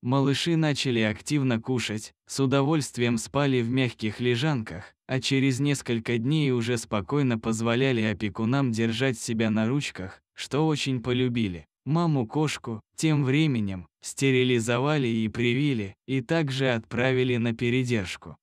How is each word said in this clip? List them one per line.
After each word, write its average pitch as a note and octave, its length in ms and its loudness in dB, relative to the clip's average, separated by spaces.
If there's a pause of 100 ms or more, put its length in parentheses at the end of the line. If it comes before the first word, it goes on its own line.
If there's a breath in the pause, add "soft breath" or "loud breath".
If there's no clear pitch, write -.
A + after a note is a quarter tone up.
Малыши C#3 540 2
начали C#3 460 0
активно A#2+ 580 0
кушать, A2+ 540 -4 (120)
с - 140 -8
удовольствием C3+ 760 2
спали C3+ 440 0
в A#2 80 -2
мягких A#2+ 520 -2
лежанках, B2 720 -2 (140)
а C3 120 -2
через C3+ 400 2
несколько B2+ 580 0
дней C#3 340 2
уже A#2+ 260 0
спокойно B2 600 0
позволяли A#2 680 0
опекунам A2 680 0
держать A2+ 480 0
себя A2+ 300 0
на A2 180 2
ручках, A#2+ 540 -4 (140)
что D#3 320 -2
очень C3+ 340 -2
полюбили. A#2+ 640 0 (200)
Маму-кошку, C#3+ 920 0 (160)
тем D3+ 300 2
временем, B2 600 0 (140)
стерилизовали B2+ 1040 2
и A2+ 200 0
привили, A#2+ 680 -2 (120)
и C3 140 -2
также C3+ 480 0
отправили B2 680 0
на A#2 180 0
передержку. A#2+ 880 -2